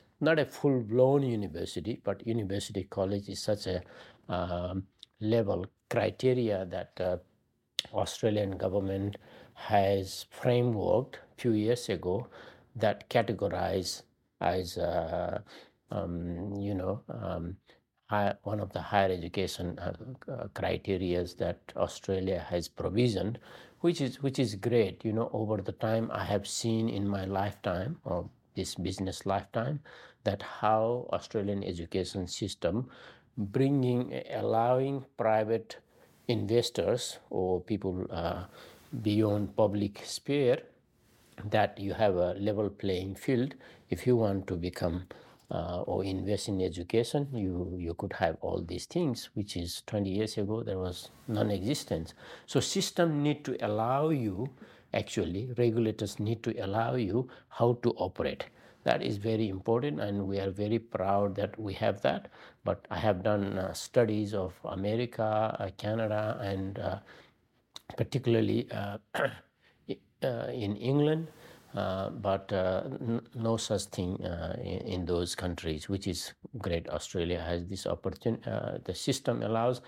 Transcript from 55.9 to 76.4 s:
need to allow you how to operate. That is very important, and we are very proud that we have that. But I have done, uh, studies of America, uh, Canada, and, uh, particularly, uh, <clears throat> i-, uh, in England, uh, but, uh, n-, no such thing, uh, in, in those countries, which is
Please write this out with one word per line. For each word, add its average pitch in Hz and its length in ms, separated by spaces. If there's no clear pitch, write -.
need 110 240
to 113 100
allow 113 320
you 120 320
how 120 320
to 120 100
operate. 80 540
That - 180
is 113 160
very 110 300
important, 117 540
and 101 260
we 98 120
are 98 120
very 104 260
proud 98 580
that 101 220
we 104 180
have 104 260
that. - 260
But 92 260
I 90 60
have 92 260
done, 101 340
uh, 95 160
studies 107 600
of 92 200
America, 110 920
uh, 98 200
Canada, 107 640
and, 98 360
uh, - 220
particularly, 113 760
uh, 104 260
<clears throat> - 760
i-, - 80
uh, 120 300
in 107 240
England, 147 540
uh, 95 360
but, 98 420
uh, 92 340
n-, 120 360
no 113 200
such 107 300
thing, 90 380
uh, 85 380
in, 90 180
in 92 260
those 87 280
countries, 85 540
which 98 180
is - 280